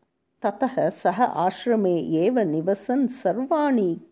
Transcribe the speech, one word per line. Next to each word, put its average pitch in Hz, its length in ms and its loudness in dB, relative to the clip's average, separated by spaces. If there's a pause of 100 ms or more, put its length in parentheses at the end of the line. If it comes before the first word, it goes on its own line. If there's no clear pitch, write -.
(420)
ततः 202 480 -2
सः 196 340 0
आश्रमे 190 720 0
एव 170 420 0
निवसन् 202 680 0
सर्वाणि 240 920 0 (120)